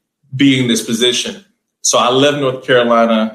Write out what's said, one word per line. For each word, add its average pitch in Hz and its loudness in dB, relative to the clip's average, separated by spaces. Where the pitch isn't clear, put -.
be 135 2
in 123 -2
this 127 -2
position. 117 -4
So - 0
I 117 2
left 143 0
North 131 -4
Carolina. 113 2